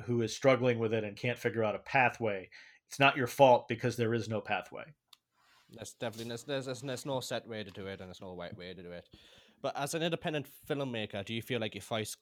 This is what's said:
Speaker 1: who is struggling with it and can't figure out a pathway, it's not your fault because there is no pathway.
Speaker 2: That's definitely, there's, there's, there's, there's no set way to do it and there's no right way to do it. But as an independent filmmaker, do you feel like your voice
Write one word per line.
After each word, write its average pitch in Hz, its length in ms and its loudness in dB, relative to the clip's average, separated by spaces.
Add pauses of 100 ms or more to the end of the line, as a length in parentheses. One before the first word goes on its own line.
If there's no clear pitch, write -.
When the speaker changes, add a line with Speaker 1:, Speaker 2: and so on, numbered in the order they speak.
Speaker 1:
who 117 180 2
is 110 140 0
struggling 127 420 4
with 113 160 0
it 107 120 0
and 104 100 -8
can't 123 240 -2
figure 113 240 0
out 104 120 2
a 95 40 -6
pathway, 113 720 2 (400)
it's - 100 -8
not 139 160 8
your 123 120 2
fault 127 420 8
because 117 260 0
there 113 180 2
is 113 140 0
no 107 140 -2
pathway. - 420 -4 (880)
Speaker 2:
That's 110 220 -14
definitely, 113 360 -6
there's, 117 140 -8
there's, 135 220 -4
there's, 127 160 -8
there's 135 240 -6
no 135 160 -2
set - 260 -6
way 110 160 -6
to 98 80 -12
do 95 160 -10
it 95 140 -8
and 92 80 -12
there's 90 100 -16
no 92 160 -12
right 87 220 -8
way 90 160 -12
to 90 100 -14
do 87 80 -14
it. 87 160 -12 (540)
But - 160 -6
as 139 160 -4
an 160 80 -4
independent 160 460 -2 (220)
filmmaker, 117 560 -4
do 117 80 -6
you 113 80 -2
feel 120 180 -4
like 107 160 -4
your 98 60 -10
voice 110 400 -4